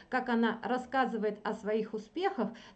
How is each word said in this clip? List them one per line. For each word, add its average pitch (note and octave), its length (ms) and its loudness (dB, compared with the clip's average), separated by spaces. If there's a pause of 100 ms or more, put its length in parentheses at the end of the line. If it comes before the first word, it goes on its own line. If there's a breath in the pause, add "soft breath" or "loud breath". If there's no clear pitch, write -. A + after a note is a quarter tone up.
(100 loud breath)
как B3 180 0
она A#3 340 4
рассказывает A#3 800 0
о G#3+ 120 -2
своих G#3+ 400 -2
успехах, C4 540 -2 (280 loud breath)